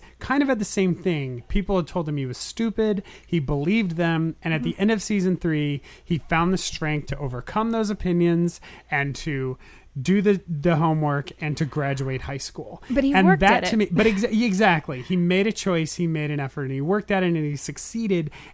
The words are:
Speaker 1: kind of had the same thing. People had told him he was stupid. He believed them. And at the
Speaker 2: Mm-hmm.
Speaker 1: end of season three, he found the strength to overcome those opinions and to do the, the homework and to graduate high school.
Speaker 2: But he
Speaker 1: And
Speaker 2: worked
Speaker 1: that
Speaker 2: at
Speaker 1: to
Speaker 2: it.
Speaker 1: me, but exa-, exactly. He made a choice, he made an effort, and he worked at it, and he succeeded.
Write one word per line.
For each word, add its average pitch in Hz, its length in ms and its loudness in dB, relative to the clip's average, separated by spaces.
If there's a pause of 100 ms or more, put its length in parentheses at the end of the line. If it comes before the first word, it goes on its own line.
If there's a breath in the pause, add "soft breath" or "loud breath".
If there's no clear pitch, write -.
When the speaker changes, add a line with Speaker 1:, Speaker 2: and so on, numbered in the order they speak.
(200 loud breath)
Speaker 1:
kind 277 220 0
of 269 60 2
had 262 100 2
the 208 60 -2 (160)
same 185 160 2
thing. 135 540 -4
People 202 260 0
had 175 100 0
told 165 220 -4
him 147 80 -4
he 135 100 -2
was 123 120 -8
stupid. 214 680 -2 (240 loud breath)
He 170 140 0
believed 160 560 0
them. 165 440 0
And 165 120 -2
at 156 100 -2
the 170 80 -2
Speaker 2:
Mm-hmm. - 120 -4
Speaker 1:
end 220 80 4
of 208 100 0
season 185 340 2
three, 147 460 0 (240 loud breath)
he 170 140 0
found 170 340 0
the 190 40 0
strength 151 500 -4
to 139 100 -6
overcome 143 540 -4
those 220 180 0
opinions 175 720 2 (280 loud breath)
and 139 280 -2
to 131 400 -4 (440 loud breath)
do 190 200 4
the, 196 260 4
the 165 300 0
homework 151 540 0 (100)
and 151 160 -4
to 160 80 0
graduate 135 560 -4
high 139 160 -8
school. - 520 -12
Speaker 2:
But 262 140 2
he 180 100 2
Speaker 1:
And 185 140 6
Speaker 2:
worked 185 140 6
Speaker 1:
that 196 240 4
Speaker 2:
at 185 60 0
Speaker 1:
to 233 40 0
Speaker 2:
it. 214 40 4
Speaker 1:
me, 202 120 4
but 202 140 4
exa-, 214 400 2
exactly. 180 560 2
He 180 160 -2
made 180 280 2
a 220 60 0
choice, 170 440 -2
he 175 120 0
made 151 240 -2
an 147 80 -2
effort, 139 240 -6
and 131 80 -4
he 135 80 -4
worked 190 320 0
at 190 100 2
it, 180 60 2
and 170 80 2
he 147 220 -2
succeeded. 180 760 -4 (220 loud breath)